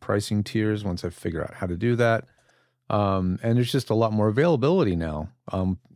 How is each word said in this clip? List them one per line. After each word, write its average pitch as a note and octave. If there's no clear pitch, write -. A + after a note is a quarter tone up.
pricing G#2
tiers G#2+
once F2+
I F2
figure E2
out -
how -
to F2
do A#2
that. A#2
Um, F#2+
and A#2
there's B2
just -
a A2
lot A2
more G#2+
availability C#3
now. D#2+
Um, F#2